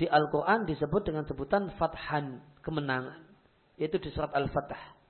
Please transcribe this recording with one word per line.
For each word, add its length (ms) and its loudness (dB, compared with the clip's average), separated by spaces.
di 80 2
Al-Quran 560 4
disebut 400 0
dengan 240 -2
sebutan 480 0
fathan, 640 -2
kemenangan, 560 -2
yaitu 240 0
di 80 -6
surat 240 -4
Al-Fatah. 640 -2